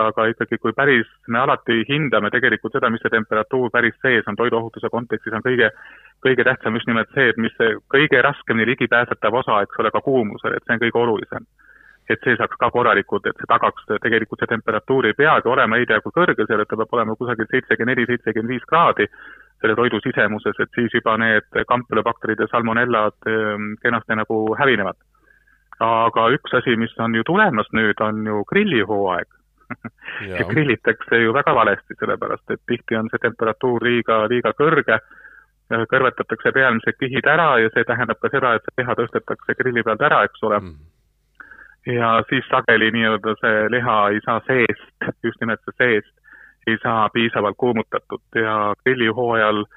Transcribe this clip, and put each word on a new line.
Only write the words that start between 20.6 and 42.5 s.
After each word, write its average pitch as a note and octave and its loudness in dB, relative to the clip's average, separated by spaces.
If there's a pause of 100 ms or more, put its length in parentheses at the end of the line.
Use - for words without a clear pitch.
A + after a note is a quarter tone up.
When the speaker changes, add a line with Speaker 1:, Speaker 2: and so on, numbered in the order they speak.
Speaker 1:
siis A#2+ -2
juba A2+ 0
need A2 2 (200)
kampylobakterid A2 -2
ja G#2+ 0
salmonellad, A#2 0 (120)
ähm, G#2+ -2
kenasti A#2 -2
nagu A2 -2 (140)
hävinevad. G#2+ 0 (800)
Aga A2+ 2
üks C3+ -2
asi, B2 0
mis A2+ -4
on A#2 -2
ju A2+ 0
tulemas E3 0
nüüd, A2 0
on G#2+ -2
ju G#2 -2
grillihooaeg. G2+ -2 (400)
<laughs> B2 -12 (460)
Speaker 2:
Jaa. G2 -10
Speaker 1:
Ja F2+ -4
grillitakse A#2 0
ju A2+ 2
väga C#3+ 0
valesti, G#2+ 0
sellepärast G#2+ -6
et G#2+ -4
tihti - -4
on A2 -4
see A#2+ -4
temperatuur A#2 -2
liiga, A#2 2
liiga A#2 0
kõrge, C#3+ 2 (840)
kõrvetatakse B2+ 0
pealmised A#2+ 0
kihid C3 -4
ära D#3 4
ja A2 2
see A#2+ 0
tähendab A#2 -2
ka - -2
seda, B2+ 2
et - -6
see - -6
liha B2 -4
tõstetakse A2+ -4
grilli A#2+ -2
pealt G#2+ -2
ära, C#3+ 4
eks - -8
ole. G#2+ 0
Speaker 2:
Mm. F2 -10 (1080)
Speaker 1:
Ja A#2+ 0 (140)
siis C3+ -2
sageli A#2 2